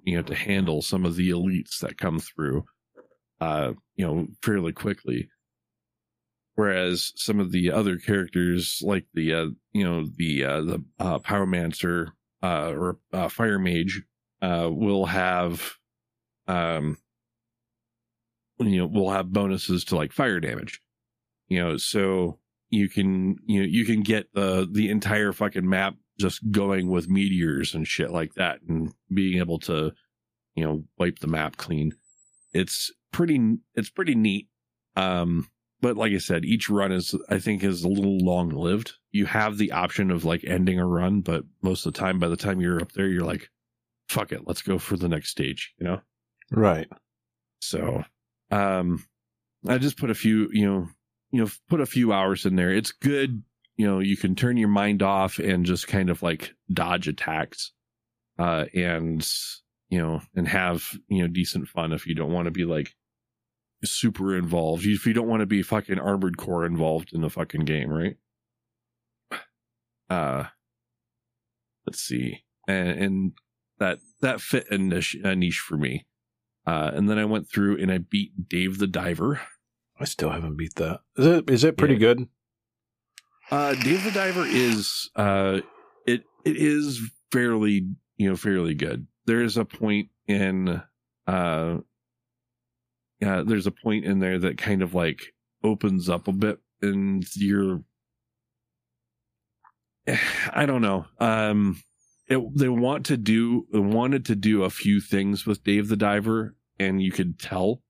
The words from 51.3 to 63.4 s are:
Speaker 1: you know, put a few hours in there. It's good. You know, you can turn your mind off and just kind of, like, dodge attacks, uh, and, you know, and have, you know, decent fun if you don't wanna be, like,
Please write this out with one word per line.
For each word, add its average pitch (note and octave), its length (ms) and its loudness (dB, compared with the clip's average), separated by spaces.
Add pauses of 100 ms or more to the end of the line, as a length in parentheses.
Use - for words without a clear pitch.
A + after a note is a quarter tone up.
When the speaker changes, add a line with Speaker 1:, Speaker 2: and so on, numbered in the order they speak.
Speaker 1:
you B2 120 2
know, G#2 60 0 (180)
put D#3+ 140 2
a C3 40 0
few A#2+ 280 4
hours F#2+ 320 2
in F#2 100 2
there. F2+ 160 4
It's G#2+ 200 0
good. C#3 520 -2 (320)
You G#2 120 2
know, F#2+ 120 2
you G2 160 2
can F#2 200 0
turn B2 220 2
your G#2+ 120 4
mind G2+ 340 4
off F#2+ 360 2
and F2+ 260 2
just F2+ 220 0
kind F#2 240 2
of, E2 120 -4
like, E2 300 -4 (180)
dodge F2 380 0
attacks, D#2 640 -4 (680)
uh, E2 340 0
and, E2 540 -2 (640)
you F#2 100 0
know, D#2+ 220 -2 (140)
and F2 120 0
have, F2 440 -2 (180)
you F#2+ 140 2
know, F2 40 2
decent E2+ 400 -2
fun E2 240 -4
if D#2 160 -4
you E2 80 -2
don't D#2 160 -2
wanna E2+ 200 -2
be, F2 140 -4
like, D2+ 300 -4 (880)